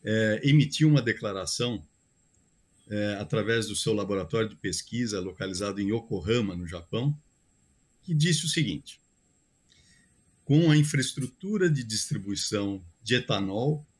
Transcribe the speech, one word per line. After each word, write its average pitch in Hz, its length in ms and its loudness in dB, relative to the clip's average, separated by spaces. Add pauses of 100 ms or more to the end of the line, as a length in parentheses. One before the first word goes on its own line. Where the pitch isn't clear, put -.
é, 110 400 2
emitiu 147 440 4
uma 147 140 6
declaração, 107 800 -4 (1040)
é, 104 260 -2
através 107 520 0
do 107 100 -6
seu - 160 0
laboratório 101 560 -2
de - 80 -14
pesquisa 104 640 -4
localizado 95 600 -6
em 101 120 0
Yokohama, 107 640 -2
no 87 100 -8
Japão, 110 500 -4 (880)
que 175 120 -4
disse 156 320 2
o - 20 -2
seguinte: 110 520 -4 (1400)
"Com 156 260 6
a 151 60 8
infraestrutura 151 920 0
de 139 160 2
distribuição 101 1000 -4 (180)
de 117 140 2
etanol 113 720 -2 (140)